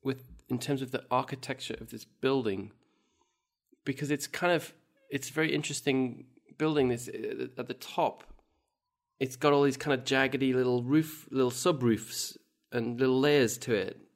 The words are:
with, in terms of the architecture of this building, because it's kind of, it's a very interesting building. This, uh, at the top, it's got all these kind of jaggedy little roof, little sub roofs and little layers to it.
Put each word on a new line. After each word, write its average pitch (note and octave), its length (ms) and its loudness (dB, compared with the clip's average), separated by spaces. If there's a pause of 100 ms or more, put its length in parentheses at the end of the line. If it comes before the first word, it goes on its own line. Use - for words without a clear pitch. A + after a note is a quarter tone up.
with, - 280 -4 (180)
in B2 100 -2
terms C3+ 220 -2
of B2+ 120 -6
the C3 180 -6
architecture B2+ 680 -4
of A2 120 -14
this A2 160 -14
building, A2 680 -2 (1120)
because C#3 260 -4
it's C#3+ 160 -2
kind F3 280 0
of, - 180 -2 (380)
it's C3+ 180 -6
a - 60 -12
very D3+ 200 2
interesting C#3 720 -2 (320)
building. D3 320 2
This, B2 200 -2
uh, A2+ 400 -6 (100)
at B2+ 100 -6
the B2+ 60 -6
top, - 500 -4 (960)
it's B2+ 160 -4
got D3 160 4
all C#3+ 120 6
these C3+ 120 2
kind C#3 220 0
of B2+ 80 -8
jaggedy C3+ 480 2
little B2+ 280 2
roof, D#3 480 0
little B2+ 200 2
sub C#3 320 0
roofs - 560 0 (340)
and A#2+ 280 -2
little C3 200 4
layers C#3+ 380 4
to B2 160 0
it. F#2+ 260 -2 (160)